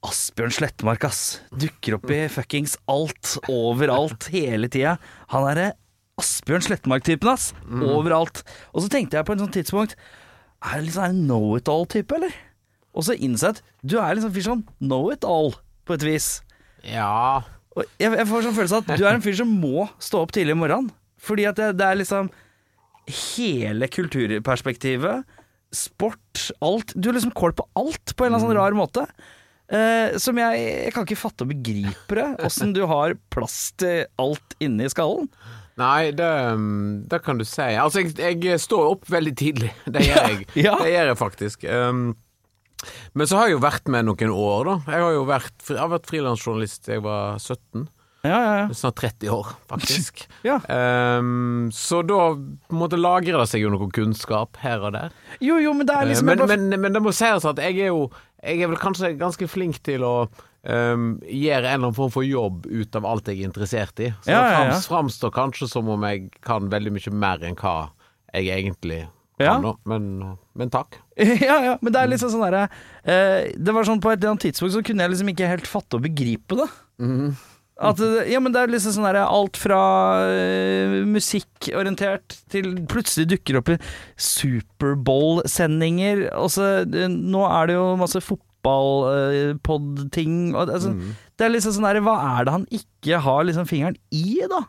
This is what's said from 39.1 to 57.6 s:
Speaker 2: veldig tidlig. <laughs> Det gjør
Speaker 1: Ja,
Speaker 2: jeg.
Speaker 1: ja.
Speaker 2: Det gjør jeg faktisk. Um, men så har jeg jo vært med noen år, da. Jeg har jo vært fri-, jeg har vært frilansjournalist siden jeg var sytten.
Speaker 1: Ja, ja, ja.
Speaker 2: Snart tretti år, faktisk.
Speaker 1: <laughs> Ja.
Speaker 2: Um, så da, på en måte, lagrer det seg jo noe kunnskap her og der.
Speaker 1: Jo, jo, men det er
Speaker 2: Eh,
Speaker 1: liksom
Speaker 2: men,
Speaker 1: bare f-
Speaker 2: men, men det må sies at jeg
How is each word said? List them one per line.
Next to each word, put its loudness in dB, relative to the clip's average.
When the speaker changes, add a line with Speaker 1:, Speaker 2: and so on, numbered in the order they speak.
Speaker 2:
veldig 0
tidlig. 0
<laughs> -8
Det 0
gjør 4
Speaker 1:
Ja, 6
Speaker 2:
jeg. -8
Speaker 1:
ja. 4
Speaker 2:
Det 2
gjør 2
jeg -2
faktisk. -6
Um, 0
men 0
så 4
har 6
jeg 4
jo 2
vært -2
med 2
noen 0
år, 0
da. 0
Jeg 2
har 2
jo 0
vært -2
fri-, -6
jeg -2
har -2
vært -4
frilansjournalist -4
siden -6
jeg -6
var -4
sytten. -10
Speaker 1:
Ja, 2
ja, 2
ja. 0
Speaker 2:
Snart -4
tretti -4
år, -4
faktisk. -6
Speaker 1:
<laughs> -6
Ja. 2
Speaker 2:
Um, 0
så -2
da, 4
på -8
en 0
måte, 0
lagrer 2
det 4
seg 0
jo 2
noe 0
kunnskap -2
her -4
og -4
der. -8
Speaker 1:
Jo, 2
jo, 2
men 2
det 4
er 2
Speaker 2:
Eh, 2
Speaker 1:
liksom 4
Speaker 2:
men, 6
Speaker 1:
bare 4
f- 0
Speaker 2:
men, 0
men 2
det 2
må 2
sies 2
at 0
jeg -2